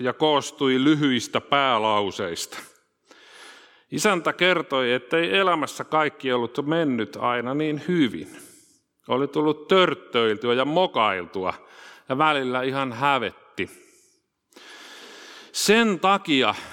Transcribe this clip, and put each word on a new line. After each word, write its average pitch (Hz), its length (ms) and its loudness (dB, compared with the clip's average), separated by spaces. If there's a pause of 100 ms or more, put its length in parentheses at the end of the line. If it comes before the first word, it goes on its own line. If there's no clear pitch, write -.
ja 123 120 -2
koostui 135 720 0
lyhyistä 139 560 0
päälauseista. 107 1160 -2 (1300)
Isäntä 160 400 0
kertoi, 151 600 0
ettei 170 440 0
elämässä 175 480 0
kaikki 147 480 -2
ollut 123 340 -2
mennyt 143 500 -2
aina 120 380 -4
niin 151 340 -4
hyvin. 131 480 -2 (720)
Oli 131 200 0
tullut 151 400 -2
törttöiltyä 120 840 2
ja 127 100 0
mokailtua 107 920 0 (540)
ja 131 100 -2
välillä 135 440 0
ihan 131 300 -4
hävetti. 117 800 -4 (1800)
Sen 214 480 2
takia 147 540 2 (180)